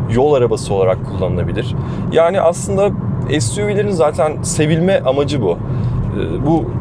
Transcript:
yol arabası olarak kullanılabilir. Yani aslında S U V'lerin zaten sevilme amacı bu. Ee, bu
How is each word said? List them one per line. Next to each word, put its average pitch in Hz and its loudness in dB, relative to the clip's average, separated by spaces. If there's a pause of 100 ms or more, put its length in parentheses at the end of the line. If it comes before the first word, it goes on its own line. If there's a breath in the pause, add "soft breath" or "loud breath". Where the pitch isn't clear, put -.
(140)
yol 143 4
arabası 110 2
olarak 92 2
kullanılabilir. 90 -2 (380 loud breath)
Yani 170 2
aslında 196 0 (500)
S 208 -2
U - -2
V'lerin 208 0
zaten 156 0
sevilme 160 2
amacı 143 0
bu. 85 0
Ee, - -2
bu 160 2 (160)